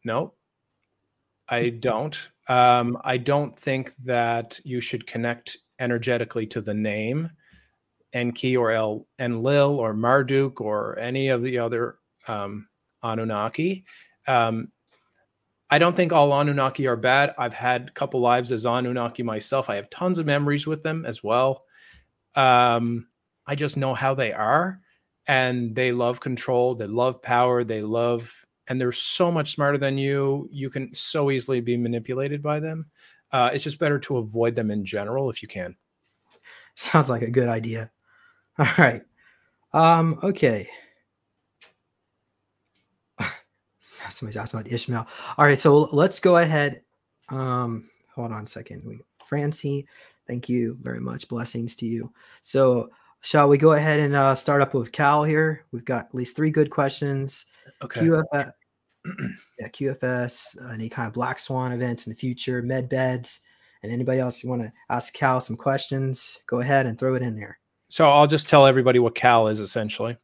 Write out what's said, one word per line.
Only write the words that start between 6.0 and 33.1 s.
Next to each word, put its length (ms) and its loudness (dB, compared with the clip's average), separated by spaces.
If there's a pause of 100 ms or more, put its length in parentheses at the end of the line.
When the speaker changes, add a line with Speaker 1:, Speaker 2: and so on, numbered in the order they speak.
Speaker 1:
to 120 -6
the 140 -8
name 560 -4 (840)
Enki 440 -2
or 140 2
El 360 -2 (120)
Enlil 600 2
or 160 -2
Marduk 680 2
or 380 -4
any 300 -4
of 140 0
the 160 -4
other, 380 -4 (320)
um, 400 -8 (340)
Anunnaki. 840 -4 (420)
Um, 440 0 (1000)
I 80 4
don't 180 4
think 160 2
all 260 6
Anunnaki 480 0
are 100 0
bad. 420 2
I've 160 -4
had 340 -2
a 40 -20
couple 280 -4
lives 320 2
as 140 -4
Anunnaki 560 -2
myself. 480 -4
I 60 -4
have 140 -10
tons 280 -2
of 80 -2
memories 400 0
with 160 -6
them 240 -6
as 180 -10
well. 400 0 (680)
Um, 760 2 (380)
I 80 -6
just 220 -4
know 180 -2
how 200 0
they 180 -2
are, 480 0 (460)
and 480 0
they 180 0
love 280 -2
control, 540 0
they 120 -8
love 360 -2
power, 420 2
they 160 -6
love, 640 -4 (240)
and 120 -4
they're 120 -2
so 380 0
much 220 -2
smarter 260 0
than 200 -2
you. 520 -2
You 200 -10
can 240 -10
so 360 -2
easily 300 -2
be 160 -2
manipulated 640 -4
by 180 -4
them. 260 -8 (440)